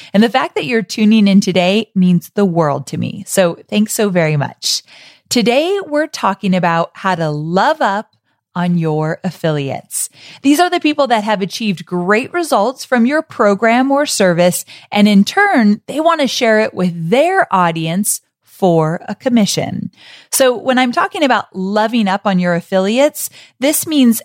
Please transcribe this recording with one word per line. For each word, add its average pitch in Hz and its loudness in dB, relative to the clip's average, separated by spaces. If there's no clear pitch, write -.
And 202 4
the 233 4
fact 294 -4
that - -4
you're 226 -2
tuning 214 2
in 196 6
today 185 0
means 180 2
the 202 2
world 156 -2
to - -10
me. - -8
So 175 0
thanks 208 -2
so 208 0
very 160 0
much. - -4
Today, 277 0
we're 294 -2
talking 196 -4
about 170 0
how 190 -4
to 165 -4
love 185 -2
up 214 -4
on 175 0
your 156 -2
affiliates. 151 -6
These 285 2
are 359 4
the 349 -2
people 294 0
that 226 0
have 202 -2
achieved 202 -6
great 185 -2
results 269 -2
from 240 2
your 302 0
program 233 0
or 285 0
service, 175 2
and 208 4
in 202 6
turn, 269 2
they 269 -6
want 320 2
to 262 0
share 220 2
it 220 -2
with 170 -4
their 339 2
audience 170 0
for 165 0
a 208 -8
commission. - -2
So 254 2
when 254 -2
I'm 254 0
talking 370 -2
about 247 0
loving 214 0
up 190 -2
on 196 0
your 175 0
affiliates, 202 0
this 302 0
means 262 2